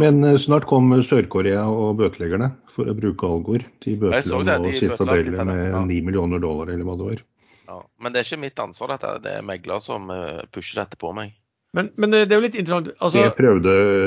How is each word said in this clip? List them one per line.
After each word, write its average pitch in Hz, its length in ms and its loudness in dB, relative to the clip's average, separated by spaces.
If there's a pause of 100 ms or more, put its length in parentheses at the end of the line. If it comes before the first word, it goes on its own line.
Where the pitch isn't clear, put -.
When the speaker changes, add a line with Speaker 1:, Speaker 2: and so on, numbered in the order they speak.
Speaker 1:
Men, 147 260 6
eh, 143 100 8
snart 143 300 2
kommer 127 340 6
Sør-Korea 101 680 2
og 107 300 0
bøtelegger 95 400 -2
deg 131 140 -2 (140)
for 123 200 -4
å 107 40 -4
bruke 104 320 -2
algoer. 87 380 -2 (180)
De 110 140 -4
Speaker 2:
Jeg 107 300 0
så 110 120 -2
Speaker 1:
bøtelegger 139 120 -2
Speaker 2:
det, 151 100 2
Speaker 1:
nå 90 80 -2
Speaker 2:
de 87 80 -4
Speaker 1:
sitt 104 160 0
Speaker 2:
bøtelegger 90 380 0
Speaker 1:
tabelle 92 100 -4
Speaker 2:
sitt, 95 80 -2
Speaker 1:
med 90 140 -2 (100)
Speaker 2:
ja. 92 160 -2
Speaker 1:
ni 87 160 0
millioner 90 380 -2
dollar, 80 260 -4
eller 87 180 -6
hva 90 140 -6
det 95 80 -6
var. 107 140 -8 (480)
Speaker 2:
Ja, 90 80 -16 (240)
men 123 100 -8
det 123 80 -2
er 117 80 -4
ikke 156 160 -10
mitt 135 160 -10
ansvar 110 320 -10
dette, 113 220 -8 (100)
det 92 140 -8
er 104 100 -10
megler 92 340 -8
som, 101 300 -10
eh, 82 300 -8 (100)
pusher 101 300 -8
dette - 180 -16
på 85 160 -10
meg. 104 160 -12 (400)
Speaker 3:
Men, 185 240 -4
men 208 160 0
det, 214 160 4
det 208 80 4
er 220 60 4
jo - 20 2
litt 233 160 -4
interessant, 170 400 -4
altså - 240 2
Speaker 1:
Det - 140 0
prøvde, 95 360 4 (320)